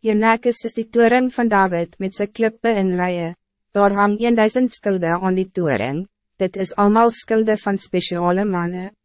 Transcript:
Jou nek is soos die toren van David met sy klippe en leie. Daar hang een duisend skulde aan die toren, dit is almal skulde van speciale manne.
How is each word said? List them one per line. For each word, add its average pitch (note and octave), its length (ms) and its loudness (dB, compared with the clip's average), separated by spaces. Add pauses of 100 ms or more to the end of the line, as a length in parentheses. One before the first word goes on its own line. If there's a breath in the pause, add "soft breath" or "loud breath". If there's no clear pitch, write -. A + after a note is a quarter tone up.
Jou A3 80 0
nek A3+ 320 2
is A#3+ 160 0
soos A3+ 160 -10
die A3 160 -4
toren A#3+ 400 4
van A#3 160 0
David F#3 500 0
met F#3+ 160 -6
sy G#3 140 -4
klippe A3+ 400 -2
en F#3+ 300 0
leie. F3 320 -2 (420)
Daar G3+ 240 2
hang G3+ 240 2
een A#3 160 2
duisend A#3 340 2
skulde F3 460 -2
aan F#3 180 0
die F#3 140 -2
toren, C#3+ 540 -2 (340)
dit F#3+ 240 -4
is F#3 160 -6
almal G#3+ 340 4
skulde A3 520 -2
van G3 180 -4
speciale F3+ 640 -2
manne. F3+ 460 -4 (140)